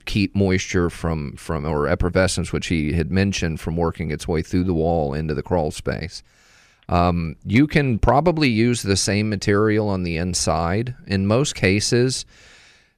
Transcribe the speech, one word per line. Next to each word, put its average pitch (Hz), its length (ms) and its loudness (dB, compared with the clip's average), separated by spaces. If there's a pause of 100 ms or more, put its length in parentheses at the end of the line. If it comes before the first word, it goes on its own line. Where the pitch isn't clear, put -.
keep - 280 0
moisture 92 560 0
from, 78 460 -6
from, 76 300 -6
or 73 240 0
effervescence, 90 640 0
which - 140 -4
he 78 260 0
had 78 180 0
mentioned, 92 480 0
from 82 160 -6
working 82 340 -2
its 76 160 -6
way 82 160 -2
through 90 220 -2
the 92 100 0
wall 80 400 0
into 78 200 -4
the 71 100 -4
crawl 82 260 0
space. - 540 -8 (680)
Um, 87 540 0
you 110 220 4
can 139 300 2
probably 151 520 4
use 117 340 2
the 95 140 2
same 107 320 0
material 107 600 2
on 92 140 -2
the 85 140 -2
inside. 90 760 -2 (140)
In 95 180 0
most 120 300 2
cases, 120 680 2 (720)